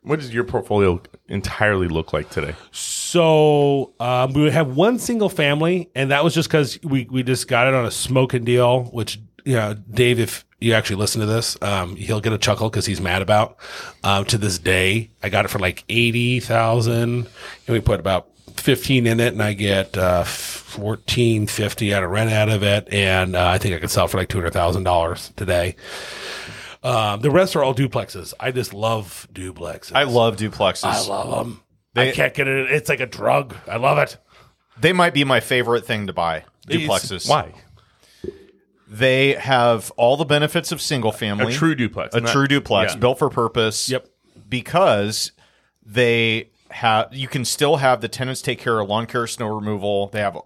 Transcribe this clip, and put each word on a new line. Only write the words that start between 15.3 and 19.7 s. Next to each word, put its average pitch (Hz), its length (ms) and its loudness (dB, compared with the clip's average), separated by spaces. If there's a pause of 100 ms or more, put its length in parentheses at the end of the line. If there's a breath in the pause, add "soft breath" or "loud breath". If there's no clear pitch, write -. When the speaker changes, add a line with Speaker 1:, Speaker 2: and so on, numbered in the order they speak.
Speaker 2:
got 98 160 2
it - 20 -4
for, 107 100 -4
like, 92 300 -4
eighty 120 520 0
thousand, 117 880 0 (400 loud breath)
and 120 80 -2
we 110 60 2
put 101 200 0
about 92 280 -2 (280)
fifteen 131 500 2
in 117 120 2
it, 117 140 2
and 110 100 -4
I 104 120 0
get, 98 420 0